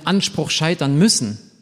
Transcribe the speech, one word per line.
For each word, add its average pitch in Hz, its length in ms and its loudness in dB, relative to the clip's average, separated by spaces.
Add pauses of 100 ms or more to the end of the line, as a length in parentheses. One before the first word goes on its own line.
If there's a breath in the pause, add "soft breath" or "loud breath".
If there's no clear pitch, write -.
Anspruch 175 460 0
scheitern 156 480 0
müssen. 123 400 0 (240)